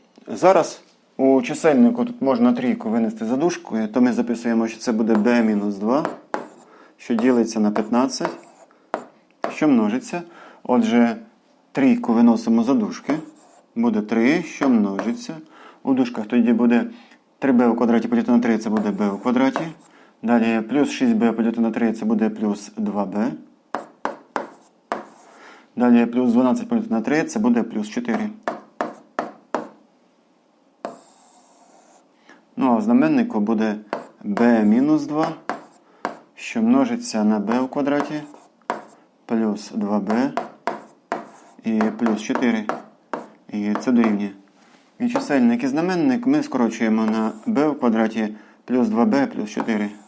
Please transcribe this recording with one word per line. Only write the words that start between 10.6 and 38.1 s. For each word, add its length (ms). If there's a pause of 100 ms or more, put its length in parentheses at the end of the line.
Отже, 540 (560)
трійку 400
виносимо 500
за 120
дужки. 440 (560)
Буде 280
три, 400
що 260
множиться. 680 (460)
У 120
дужках 320
тоді 260
буде 340 (520)
три 140
б 160
у 60
квадраті 340
поділити 240
на 60
три, 200
це 120
буде 200
б 220
у 60
квадраті. 480 (560)
Далі 380
плюс 300
шість 240
б 180
поділити 280
на 100
три, 220
це 120
буде 260
плюс 460
два 280
б. 260 (2500)
Далі 300
плюс 260
дванадцять 360
поділити 260
на 60
три, 240
це 140
буде 240
плюс 260
чотири. 420 (4000)
Ну, 160
а 40
в 60
знаменнику 580
буде 360 (480)
b 400
мінус 420
два, 220 (1040)
що 280
множиться 640
на 160
b 200
у 80
квадраті 540 (1040)